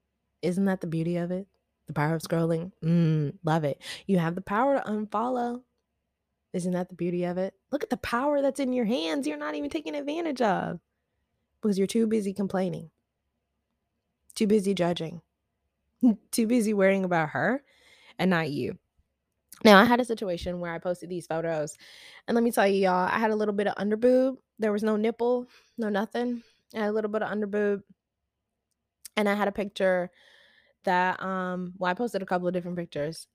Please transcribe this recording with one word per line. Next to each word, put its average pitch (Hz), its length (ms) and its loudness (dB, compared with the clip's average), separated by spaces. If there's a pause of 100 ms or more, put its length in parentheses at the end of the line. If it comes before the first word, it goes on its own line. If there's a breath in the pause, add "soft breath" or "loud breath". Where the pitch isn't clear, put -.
(420)
Isn't 180 240 0
that 190 160 0
the 180 40 -6
beauty 165 300 -2
of 175 140 -4
it? 185 160 -6 (400)
The - 80 -12
power 156 200 2
of 160 80 -4
scrolling. 165 500 -2 (120)
Mm, 160 500 2 (100)
love 156 200 2
it. 139 160 -4 (260 loud breath)
You 190 120 2
have 165 160 0
the 190 80 -6
power 254 320 0
to 214 160 -2
unfollow. 240 720 -4 (920)
Isn't 180 160 -2
that 180 160 -4
the 180 60 -18
beauty 175 300 -2
of 175 120 -4
it? 185 160 -4 (180)
Look 294 120 -2
at - 80 -6
the 247 80 0
power 285 420 0
that's 277 200 0
in 254 120 -2
your 247 140 0
hands 294 400 -2
you're 302 100 -4
not 302 180 -6
even 294 140 -6
taking 302 260 -6
advantage 294 460 -6
of 175 400 -2 (800)
because 208 160 0
you're 190 100 2
too 226 200 0
busy 214 260 -2
complaining, 185 560 -4 (1500)
too 220 120 0
busy 196 260 2
judging, 170 480 -2 (560)
<laughs> - 540 0
too 226 160 0
busy 220 260 2
worrying 190 320 4
about 165 240 2
her 185 340 0 (560 soft breath)
and 185 120 2
not 160 180 2
you. - 300 -4 (880)
Now, 202 120 12
I 208 60 10
had 240 160 4
a 254 60 0
situation 180 520 -4
where 170 140 -6
I 170 60 -6
posted 180 320 -6
these 175 160 -8
photos, 160 500 -4 (500 loud breath)
and 240 80 0
let 233 80 4
me 233 80 2
tell 214 160 4
you, 196 180 4
y'all, 180 220 2
I - 120 0
had 220 120 2
a 214 60 0
little 208 180 0
bit 202 120 0
of - 80 0
underboob. 254 600 2 (220)
There 208 140 0
was 208 100 -2
no 220 140 2
nipple, 233 520 0 (280 soft breath)
no 214 140 -2
nothing. 233 520 -2 (320 soft breath)
I 220 60 -6
had 208 80 0
a 208 40 0
little 214 180 -2
bit 214 120 -2
of 165 80 -4
underboob, 202 520 -2 (1300)
and 208 120 2
I 202 60 2
had 202 140 0
a 202 40 -2
picture 190 580 -2 (720 soft breath)
that, 180 380 0
um, 185 540 -6
well, 180 140 -2
I 180 40 -2
posted 202 280 -4
a 190 40 -8
couple 180 220 -2
of 180 60 0
different 175 220 -6
pictures, 165 580 -8